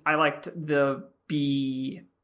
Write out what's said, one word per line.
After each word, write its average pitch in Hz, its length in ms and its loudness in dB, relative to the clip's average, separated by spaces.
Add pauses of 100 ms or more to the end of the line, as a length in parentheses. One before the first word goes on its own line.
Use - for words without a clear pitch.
I 156 120 2
liked 156 280 2 (100)
the 143 540 0 (200)
bee 139 760 -2 (220)